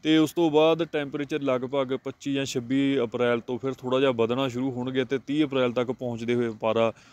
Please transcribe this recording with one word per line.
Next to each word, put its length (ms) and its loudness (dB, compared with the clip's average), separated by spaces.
ਤੇ 140 4
ਉਸ 160 4
ਤੋਂ 180 2
ਬਾਅਦ 320 4
ਟੈਂਪਰੇਚਰ 580 -6
ਲਗਭਗ 540 -2
ਪੱਚੀ 380 -8
ਜਾਂ 120 -2
ਛੱਬੀ 540 0
ਅਪ੍ਰੈਲ 400 0
ਤੋਂ 200 -6
ਫਿਰ 140 -4
ਥੋੜ੍ਹਾ 260 -2
ਜਿਹਾ 120 4
ਵਧਣਾ 360 0
ਸ਼ੁਰੂ 240 -4
ਹੋਣਗੇ 340 -2
ਤੇ 120 -2
ਤੀਹ 280 0
ਅਪ੍ਰੈਲ 260 0
ਤੱਕ 200 -2
ਪਹੁੰਚਦੇ 440 -4
ਹੋਏ 140 0
ਪਾਰਾ 440 0